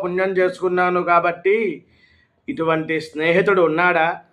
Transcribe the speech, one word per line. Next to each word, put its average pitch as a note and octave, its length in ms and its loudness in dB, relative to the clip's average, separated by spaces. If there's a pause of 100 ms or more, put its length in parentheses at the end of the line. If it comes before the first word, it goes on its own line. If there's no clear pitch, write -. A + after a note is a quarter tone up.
పుణ్యం F#3 260 -2
చేసుకున్నాను F3+ 720 0
కాబట్టి F3 800 0 (640)
ఇటువంటి D#3+ 520 -2
స్నేహితుడు F3 640 0
ఉన్నాడా? E3+ 580 0 (120)